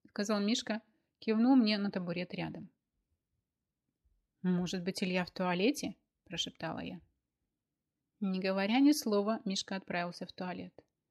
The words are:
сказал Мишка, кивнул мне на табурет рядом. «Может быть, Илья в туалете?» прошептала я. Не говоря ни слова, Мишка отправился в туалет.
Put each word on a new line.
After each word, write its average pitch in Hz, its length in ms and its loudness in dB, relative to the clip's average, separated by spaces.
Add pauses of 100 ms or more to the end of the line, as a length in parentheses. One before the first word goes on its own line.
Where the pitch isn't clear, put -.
сказал 208 320 -2
Мишка, 214 420 -2 (360)
кивнул 226 380 4
мне 214 220 6
на 202 120 -2
табурет 175 440 -4
рядом. 165 360 -8 (1700)
«Может 180 400 0
быть, 185 200 -4
Илья 180 220 0
в - 60 -8
туалете?» 190 640 0 (280)
прошептала - 560 -8
я. 165 200 -12 (1200)
Не 190 180 -2
говоря 196 420 2
ни 285 120 8
слова, 208 540 2
Мишка 196 300 -4
отправился 175 500 -6
в - 60 -18
туалет. 180 420 -10 (360)